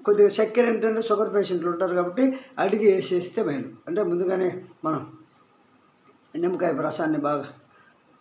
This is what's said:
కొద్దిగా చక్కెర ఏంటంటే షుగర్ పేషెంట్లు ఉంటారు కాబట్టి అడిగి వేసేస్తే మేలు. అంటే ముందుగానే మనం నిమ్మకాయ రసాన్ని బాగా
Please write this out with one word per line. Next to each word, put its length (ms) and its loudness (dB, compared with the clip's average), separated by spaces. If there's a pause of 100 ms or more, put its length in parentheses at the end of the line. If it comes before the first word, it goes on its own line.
కొద్దిగా 300 6
చక్కెర 340 2
ఏంటంటే 320 0
షుగర్ 320 0
పేషెంట్లు 380 0
ఉంటారు 220 -2
కాబట్టి 300 0 (340)
అడిగి 340 0
వేసేస్తే 500 -2
మేలు. 260 -4 (200)
అంటే 140 -2
ముందుగానే 460 0 (360)
మనం 180 -4 (1400)
నిమ్మకాయ 300 0 (140)
రసాన్ని 420 -2
బాగా 180 -4 (760)